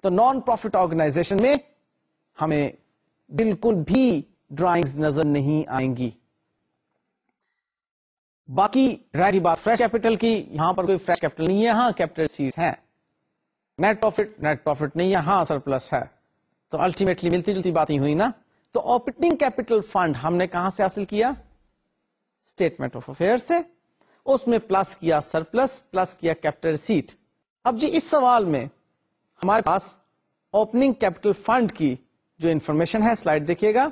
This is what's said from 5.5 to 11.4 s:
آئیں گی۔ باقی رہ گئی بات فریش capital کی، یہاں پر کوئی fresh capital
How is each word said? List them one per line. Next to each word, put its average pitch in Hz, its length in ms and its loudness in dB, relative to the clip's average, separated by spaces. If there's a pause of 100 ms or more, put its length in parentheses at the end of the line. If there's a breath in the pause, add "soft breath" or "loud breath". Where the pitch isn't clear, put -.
آئیں 131 260 -2
گی۔ 123 140 -4 (2500)
باقی 208 420 2 (180)
رہ 180 180 4
گئی 190 80 4
بات 165 180 2
فریش 226 200 0
capital 226 380 2
کی، 226 340 0
یہاں 165 220 0
پر 185 140 -2
کوئی 190 120 2
fresh 170 220 -2
capital 160 240 -4